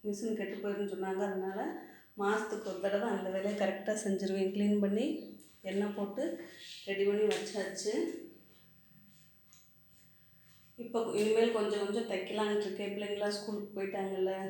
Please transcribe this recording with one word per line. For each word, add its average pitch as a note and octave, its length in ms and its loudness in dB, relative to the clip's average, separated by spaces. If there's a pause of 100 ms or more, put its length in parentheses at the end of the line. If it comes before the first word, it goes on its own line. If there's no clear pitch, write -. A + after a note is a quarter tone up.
மிஷின் G#3 320 -2
கெட்டு F#3+ 200 -4
போயிருன்னு G3+ 380 -2
சொன்னாங்க. F#3+ 360 -2
அதனால F#3+ 300 -2 (580)
மாசத்துக்கு G3+ 480 0
ஒரு F3+ 140 -4
தடவை G3+ 280 2
அந்த F#3+ 220 0
வேலையை G3 280 0
கரெக்டா G3+ 360 0 (100)
செஞ்சிருவேன். F#3+ 480 2
கிளீன் G#3 280 4
பண்ணி, G3+ 260 4 (560)
எண்ணெய் G3 340 0
போட்டு G3+ 260 -2 (640)
ரெடி G3 180 2
பண்ணி G3+ 220 4
வச்சாச்சு. G3+ 680 0 (2750)
இப்போ A#3 220 -2 (140)
இனிமேல் A3 380 6
கொஞ்சம் G#3 320 2
கொஞ்சம் A3 260 0
தைக்கலான்ட்டு G#3 560 0
இருக்கேன். G3+ 280 -4
பிள்ளைங்களாம் G#3 440 -2
ஸ்கூலுக்கு G#3 380 -6
போயிட்டாங்கல்ல F#3+ 560 0 (180)